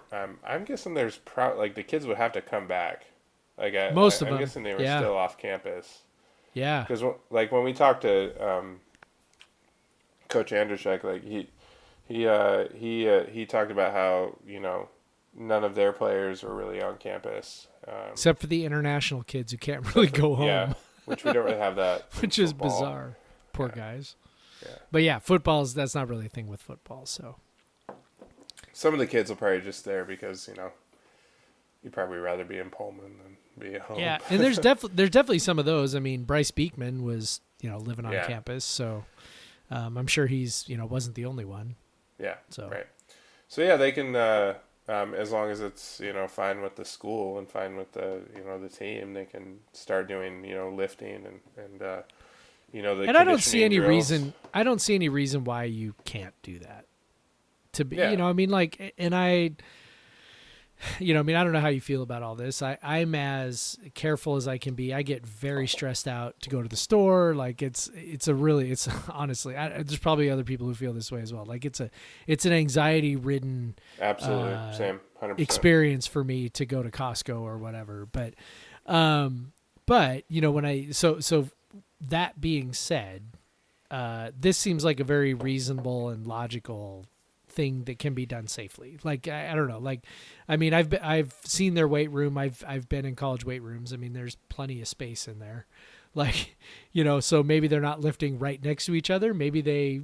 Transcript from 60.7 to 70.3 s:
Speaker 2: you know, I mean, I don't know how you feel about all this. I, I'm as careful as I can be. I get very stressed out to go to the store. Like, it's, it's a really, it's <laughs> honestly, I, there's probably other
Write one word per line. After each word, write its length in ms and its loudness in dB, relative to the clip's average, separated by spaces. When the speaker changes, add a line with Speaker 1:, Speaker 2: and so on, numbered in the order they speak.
Speaker 2:
you 160 4
know, 60 8
I 40 4
mean, 120 4
I 80 6
don't 100 4
know 60 4
how 80 4
you 140 2
feel 200 -2
about 220 -6
all 120 -8
this. 260 -6
I, 200 -4
I'm 320 0
as 640 -4
careful 440 0
as 100 -2
I 100 -2
can 160 -6
be. 200 -4
I 80 -2
get 240 -4
very 420 -4
stressed 400 -4
out 340 -6
to 80 -14
go 120 -2
to 80 -4
the 80 -8
store. 580 6
Like, 260 -4
it's, 320 -4
it's 360 -6
a 40 6
really, 380 4
it's 160 -2
<laughs> 100 -10
honestly, 480 -6
I, 260 -4
there's 160 -4
probably 300 4
other 160 0